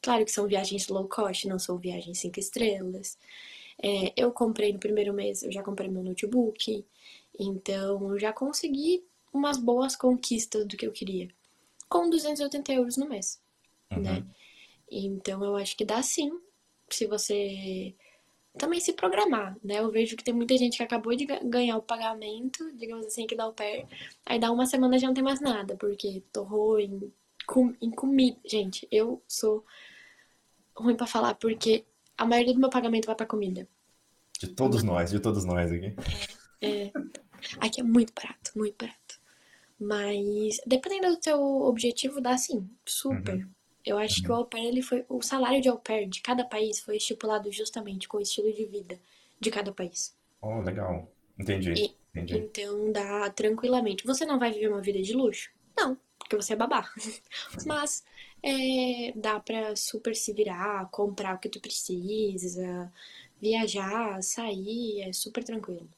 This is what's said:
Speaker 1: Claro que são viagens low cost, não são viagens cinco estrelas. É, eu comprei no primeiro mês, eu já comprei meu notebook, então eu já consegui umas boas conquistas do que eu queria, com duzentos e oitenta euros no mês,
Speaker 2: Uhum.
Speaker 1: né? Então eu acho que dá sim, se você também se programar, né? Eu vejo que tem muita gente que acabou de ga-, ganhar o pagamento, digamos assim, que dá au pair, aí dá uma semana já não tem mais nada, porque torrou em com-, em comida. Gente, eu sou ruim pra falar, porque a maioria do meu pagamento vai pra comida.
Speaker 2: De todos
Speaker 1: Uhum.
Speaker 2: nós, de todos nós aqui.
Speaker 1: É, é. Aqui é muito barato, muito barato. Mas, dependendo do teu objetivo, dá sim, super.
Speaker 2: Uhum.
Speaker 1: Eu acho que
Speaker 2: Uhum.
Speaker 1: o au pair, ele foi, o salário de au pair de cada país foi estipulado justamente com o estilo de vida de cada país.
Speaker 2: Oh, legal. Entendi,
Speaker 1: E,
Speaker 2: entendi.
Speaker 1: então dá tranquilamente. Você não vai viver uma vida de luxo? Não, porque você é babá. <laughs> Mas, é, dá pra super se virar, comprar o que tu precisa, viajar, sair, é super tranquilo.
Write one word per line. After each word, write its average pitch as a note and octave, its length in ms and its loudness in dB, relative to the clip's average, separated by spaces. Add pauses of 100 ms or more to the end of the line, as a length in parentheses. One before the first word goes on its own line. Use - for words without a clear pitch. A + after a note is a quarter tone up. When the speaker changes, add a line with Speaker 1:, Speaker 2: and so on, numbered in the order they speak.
Speaker 1:
Claro A#3 220 4
que G#3+ 80 -2
são G#3 140 0
viagens G3 420 0
low F#3+ 180 -2
cost, G3 400 -2
não F#3+ 120 -2
são F3+ 200 -2
viagens F3 400 -6
cinco F3 220 -6
estrelas. G3 800 -2 (640)
É, G3 340 2
eu A#3+ 160 4
comprei A3 400 2
no G3 80 -2
primeiro G#3 340 0
mês, G3+ 280 -2
eu - 100 -4
já G3 100 -6
comprei G3 280 -6
meu F#3 120 -4
notebook, G#3+ 840 0 (540)
então G3 760 -2
eu G3+ 60 0
já G#3+ 140 0
consegui D4+ 720 0 (280)
umas C#4+ 260 2
boas B3 380 4
conquistas A#3+ 680 2
do G3+ 100 -8
que A3+ 100 -4
eu A3 60 -2
queria, F#3 360 -4 (600)
com F4 220 4
duzentos D4+ 300 2
e C#4+ 40 0
oitenta C#4 280 -2
euros B3 260 2
no C#4+ 100 -2
mês, G3+ 320 -6 (520)
Speaker 2:
Uhum. G2+ 100 0
Speaker 1:
né? F#2 220 0 (680)
Então G3 540 -4
eu G3+ 120 0
acho G3 200 -4
que G#3+ 80 -2
dá A3 180 0
sim, D4 300 0 (580)
se - 160 -2
você G3 880 -2 (640)
também E4+ 220 0
se E4+ 120 0
programar, E4+ 680 2
né? G3+ 180 -2
Eu A3 100 2
vejo A3+ 260 2
que - 80 -14
tem A#3+ 100 0
muita A#3+ 240 4
gente A#3+ 180 4
que B3 60 -2
acabou A#3 320 0
de C#4+ 120 -2
ga-, - 180 -2
ganhar A#3+ 320 2
o A3 60 -2
pagamento, A3+ 920 -4
digamos A3+ 300 -8
assim, A3 200 -6
que A#3 100 -4
dá A3+ 80 -2
au A3 80 -4
pair, G#3 340 -6 (400)
aí B3 120 2
dá A3+ 120 4
uma B3 160 4
semana B3+ 320 6
já B3+ 80 4
não C4 80 4
tem C4 100 2
mais C4+ 160 2
nada, G#3 360 0
porque G3+ 460 -4 (100)
torrou G#3+ 460 2
em G3 340 -2 (340)
com-, B3+ 340 4
em A3+ 100 0
comida. C4 540 4
Gente, G3+ 460 -2
eu A#3 380 2
sou G#3+ 360 2 (1120)
ruim A#3 200 4
pra A#3 100 -4
falar, A#3 300 2
porque A3 480 2 (340)
a A3+ 80 2
maioria A#3+ 280 6
do B3 60 6
meu C4 100 8
pagamento A3+ 360 4
vai A3 80 0
pra A3 120 -2
comida. F#3+ 420 -2 (720)
Speaker 2:
De - 80 -6
todos B2 340 4
Speaker 1:
Uhum. G#2 60 2
Speaker 2:
nós, F2 220 2
de G2+ 100 2
todos G2+ 240 2
nós F2 260 2
aqui. F#2+ 260 -4 (640)
Speaker 1:
É, G#3 260 0
é. G3+ 60 -10 (680)
Aqui A3 200 -2
é B3 40 -2
muito A3+ 300 6
barato, - 420 -12
muito G#3+ 220 -2
barato. - 420 -14 (600)
Mas, G#3 840 0
dependendo F4+ 480 2
do E4+ 60 -4
teu D4+ 200 2 (220)
objetivo, B3+ 580 2
dá B3 180 2
sim, G#3 300 -2 (180)
super. G3+ 500 -2
Speaker 2:
Uhum. F#3+ 140 -6 (340)
Speaker 1:
Eu G#3 140 0
acho G#3+ 240 0
que F#3 80 -2
Speaker 2:
Uhum. A#3 80 4
Speaker 1:
o - 20 2
au B3 60 -2
pair, A#3 220 -6
ele B3+ 140 2
foi, B3 260 -2
o B3 140 -4
salário C4 400 2
de B3+ 60 6
au A#3 100 4
pair G#3+ 300 -2
de - 140 -8
cada B3 220 2
país G#3+ 360 -2
foi G#3+ 180 -6
estipulado G#3+ 540 -2
justamente G#3 560 -6
com G#3 100 -4
o G#3 40 0
estilo G#3+ 300 0
de G#3+ 140 -4
vida F#3+ 340 -10 (400)
de A3 100 0
cada G3+ 220 -4
país. - 440 -6 (260)
Speaker 2:
Oh, G#2+ 180 -4
legal. F#2 480 -4 (300)
Entendi, F#2+ 360 0
Speaker 1:
E, G2+ 200 2 (200)
Speaker 2:
entendi. F2 360 -2
Speaker 1:
então G#3 420 -2
dá G3+ 380 -2
tranquilamente. A3 760 2
Você C4 180 0
não D4 140 2
vai A#3 140 2
viver G#3+ 160 0
uma G3+ 120 0
vida G3 220 0
de G3 100 -2
luxo? A#3+ 380 2 (260)
Não, C4 200 2 (220)
porque - 180 -2
você G#3 180 0
é - 20 -2
babá. A#3 400 2
<laughs> - 680 -10
Mas, D4+ 400 -2 (380)
é, B3+ 760 0
dá G#3+ 240 0
pra G#3+ 360 -4
super A3 380 -4
se A3 180 -4
virar, G3 580 0
comprar G3 460 -2
o - 20 -10
que G#3+ 100 -8
tu G3 120 -10
precisa, F3+ 1300 -4 (480)
viajar, G#3 840 0
sair, G#3 800 -4
é F#3+ 100 -8
super A#3+ 320 -6
tranquilo. F#3 540 -8